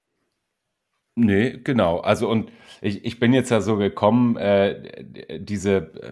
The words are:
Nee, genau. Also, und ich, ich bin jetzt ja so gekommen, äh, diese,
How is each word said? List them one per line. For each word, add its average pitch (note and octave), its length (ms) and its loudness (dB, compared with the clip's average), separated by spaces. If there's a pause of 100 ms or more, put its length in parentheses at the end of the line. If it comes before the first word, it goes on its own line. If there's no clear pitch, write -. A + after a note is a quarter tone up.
(1160)
Nee, G#2+ 460 2
genau. G2 360 0
Also, G#2 320 0
und A2 200 -2 (300)
ich, G#2 240 -6
ich A2+ 160 -10
bin B2 140 4
jetzt B2 160 0
ja A2+ 100 2
so G#2 160 0
gekommen, G#2+ 600 2
äh, - 1040 -2
diese, G2 520 -2 (200)